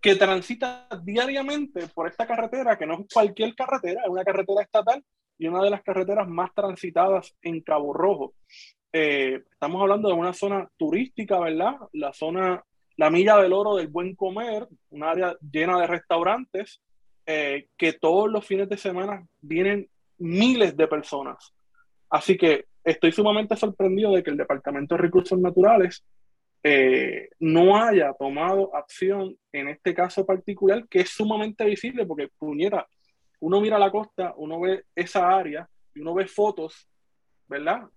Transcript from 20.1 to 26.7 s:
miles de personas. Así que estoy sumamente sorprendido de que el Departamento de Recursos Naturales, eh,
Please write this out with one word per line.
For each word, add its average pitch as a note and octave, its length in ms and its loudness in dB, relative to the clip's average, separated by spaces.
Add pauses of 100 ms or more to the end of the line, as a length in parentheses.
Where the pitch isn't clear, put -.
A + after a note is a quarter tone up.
miles F#3+ 580 2
de D#3 120 2
personas. C#3+ 680 -8 (560)
Así E3 260 2
que D#3+ 300 4 (180)
estoy E3 280 2
sumamente G#3 440 2
sorprendido G3+ 560 0
de F#3 100 4
que - 80 -6
el C#3+ 60 -4
Departamento C#3+ 600 -4
de F3 60 2
Recursos F3+ 360 2
Naturales, F3+ 680 4 (600)
eh, C3 680 2 (100)